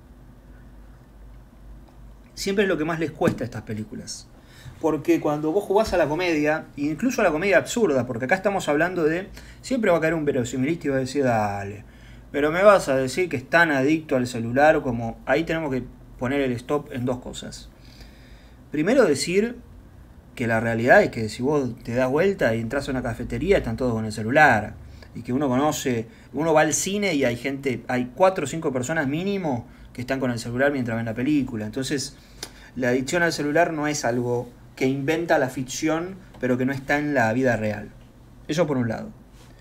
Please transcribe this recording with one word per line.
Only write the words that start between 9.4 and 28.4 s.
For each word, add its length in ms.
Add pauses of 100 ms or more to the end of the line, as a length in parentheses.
siempre 300
va 60
a 20
caer 140
un 100
verosimilista 640
y 20
va 60
a 40
decir, 220
"Dale, 640 (480)
pero 180
me 140
vas 240
a 80
decir 320
que 80
es 120
tan 220
adicto 460
al 100
celular 560
como", 340 (100)
ahí 180
tenemos 280
que 120 (340)
poner 220
el 120
stop 400
en 120
dos 160
cosas. 500 (1000)
Primero 320
decir 520 (800)
que 140
la 100
realidad 460
es 60
que 180
si 140
vos 300 (120)
te 100
das 160
vuelta 440
y 60
entras 280
a 20
una 120
cafetería, 560
están 180
todos 160
con 120
el 80
celular. 640 (400)
Y 80
que 100
uno 160
conoce, 600 (240)
uno 200
va 100
al 120
cine 400
y 100
hay 120
gente, 500
hay 300
cuatro 280